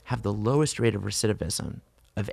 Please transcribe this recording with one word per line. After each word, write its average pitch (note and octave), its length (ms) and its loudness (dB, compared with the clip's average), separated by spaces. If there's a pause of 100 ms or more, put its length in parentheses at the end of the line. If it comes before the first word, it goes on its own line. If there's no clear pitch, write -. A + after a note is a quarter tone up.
have A#2 180 0
the G2+ 120 0
lowest C3 460 2
rate A2+ 140 4
of G2+ 80 -4
recidivism - 800 -2 (360)
of G2+ 180 -2